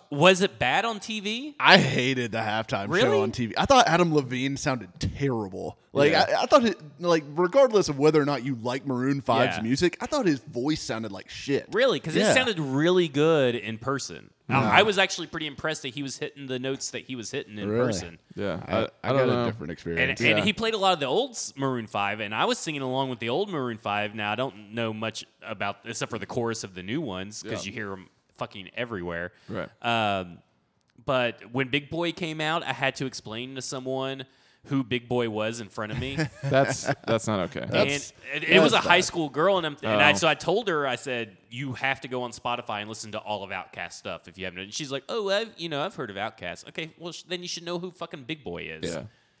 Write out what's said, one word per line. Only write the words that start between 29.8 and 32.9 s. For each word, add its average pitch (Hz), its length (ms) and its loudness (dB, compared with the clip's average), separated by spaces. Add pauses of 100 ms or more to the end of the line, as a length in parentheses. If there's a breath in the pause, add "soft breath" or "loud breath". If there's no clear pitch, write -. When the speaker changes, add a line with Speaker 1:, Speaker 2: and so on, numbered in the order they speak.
Speaker 1:
Um, 104 560 -2 (640)
but 120 480 -2
when 131 160 -2
Big 143 220 -4
Boy 170 220 -2
came 160 280 -6
out, 156 220 -2
I 131 100 -4
had 135 240 -2